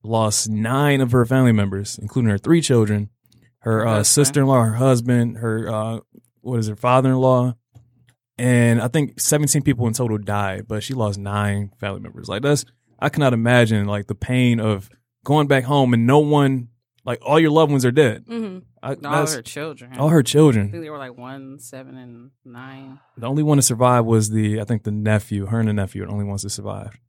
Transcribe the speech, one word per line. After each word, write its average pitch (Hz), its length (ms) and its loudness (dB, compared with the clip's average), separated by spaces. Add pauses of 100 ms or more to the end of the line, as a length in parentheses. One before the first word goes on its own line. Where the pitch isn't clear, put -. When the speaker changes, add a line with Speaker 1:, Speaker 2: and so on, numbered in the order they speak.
Speaker 1:
lost 110 480 0
nine 135 500 0
of 123 120 0
her 123 120 4
family 127 280 4
members, 101 480 -2
including 113 300 -2
her 101 80 0
three 165 220 2
children, 104 480 0 (520)
her, 113 260 0
uh, 113 100 0
Speaker 2:
Husband. 104 100 0
Speaker 1:
sister-in-law, 139 580 2
her 110 100 0
husband, 120 640 0
her, 113 300 -4
uh, 110 300 -6 (440)
what 120 160 -4
is 110 100 -2
her 104 80 -6
father-in-law, 127 800 2 (840)
and 120 440 4
I 120 80 -2
think 147 320 -2
seventeen 147 420 0
people 123 240 0
in 110 60 0
total 110 260 -2
died, 101 500 -4
but 107 140 -6
she 135 120 -8
lost 104 240 -2
nine 101 520 -4 (100)
family 98 200 -8
members. - 280 -16
Like, 107 140 -6
that's, 143 220 0 (340)
I 147 100 0
cannot 135 240 2
imagine, 113 540 2
like, 101 220 -6
the 104 60 -8
pain 123 460 0
of 107 300 -4 (340)
going 147 220 2
back 135 180 2
home 131 300 2
and 117 120 2
no 147 120 6
one, 143 500 2 (360)
like, 120 180 -6
all 147 160 2
your 160 140 4
loved 156 180 4
ones 131 140 2
are 123 80 2
dead. 131 340 2
Speaker 3:
Mm-hmm. 220 320 -10 (240)
Speaker 1:
I, 127 80 -10
Speaker 2:
All 139 100 -8
Speaker 1:
that's 147 360 -4
Speaker 2:
her 117 60 -8
children. 147 560 -14
Speaker 1:
all 147 120 0
her 160 120 6
children. 120 460 4
Speaker 2:
I - 40 -8
think 165 100 -12
they 151 80 -12
were, 151 80 -12
like, 127 180 -14
one, 135 440 -16
seven, 131 360 -20
and 123 340 -20 (140)
nine. 131 540 -20 (180)
Speaker 1:
The 117 100 -10
only 143 160 -2
one 151 140 2
to 131 60 4
survive 123 420 2
was 110 260 2
the, 107 300 0
I 104 40 -8
think 107 180 -4
the 107 80 -6
nephew, 107 560 -2
her 113 140 -4
and 110 80 0
the 107 40 0
nephew 98 300 -6
are 92 40 -8
the 101 60 -10
only 104 140 -4
ones 101 160 -8
to 98 80 -10
survive. 101 480 -12 (100)